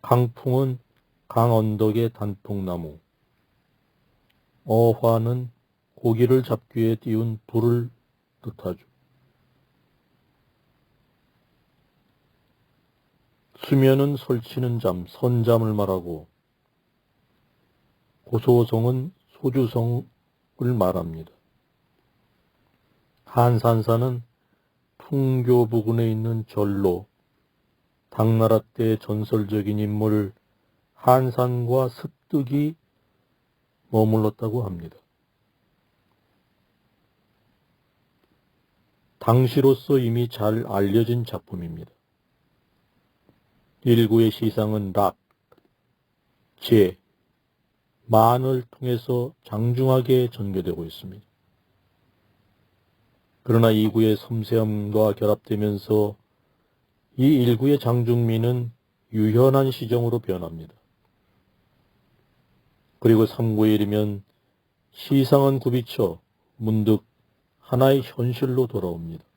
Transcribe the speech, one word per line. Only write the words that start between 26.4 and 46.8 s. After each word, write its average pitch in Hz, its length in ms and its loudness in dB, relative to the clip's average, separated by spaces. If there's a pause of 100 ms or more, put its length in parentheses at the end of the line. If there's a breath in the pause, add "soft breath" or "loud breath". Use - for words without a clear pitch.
절로 98 600 -2 (1040)
당나라 110 500 2 (140)
때 110 240 0
전설적인 104 800 -4
인물 107 540 -2 (640)
한산과 127 960 0
습득이 147 840 -6 (1160)
머물렀다고 110 720 0
합니다. 87 340 -12 (4000)
당시로서 131 800 2
이미 117 300 0
잘 110 380 -4
알려진 110 580 0
작품입니다. 90 680 -12 (1900)
일구의 113 480 4
시상은 107 640 -4
락, 98 240 -2 (1400)
제, 98 360 4 (1120)